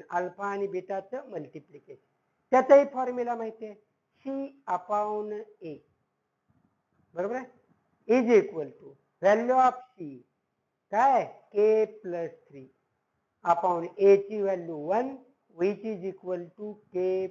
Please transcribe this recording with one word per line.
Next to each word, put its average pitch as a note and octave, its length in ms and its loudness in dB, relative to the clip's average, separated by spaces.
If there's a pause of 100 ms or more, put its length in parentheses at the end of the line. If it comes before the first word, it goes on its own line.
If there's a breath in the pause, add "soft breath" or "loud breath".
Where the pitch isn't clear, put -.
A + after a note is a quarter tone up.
alpha F3+ 380 -6
आणि G3 200 -6
बीटाचं G3 640 -10
multiplication, D3 760 -18 (460)
त्याचाही C4 420 8
formula B3 420 -6
माहिती A3+ 300 -10
आहे, G#3 100 -16 (500)
C C4+ 220 -8 (280)
upon G#3 580 -4
A, F#3 420 -14 (1400)
बरोबर G3 220 -6
आहे, B3+ 100 -8 (640)
is A#3+ 300 4
equal D3 400 -4
to C#3 160 -20 (260)
value A#3 460 4
of B3+ 100 0 (140)
C, D#3+ 180 -14 (840)
काय, A#3 320 4 (300)
K G#3+ 320 4 (160)
plus E3+ 320 -8 (160)
three C3+ 180 -20 (800)
upon E3+ 400 2
A G3 300 6 (120)
ची G#3+ 140 -6
value F3 360 -4 (100)
one, B3+ 280 -2 (400)
which G3 300 -2
is G3 240 -8
equal F3+ 320 -8 (180)
to G#3 140 -12 (200)
K F#3 380 -2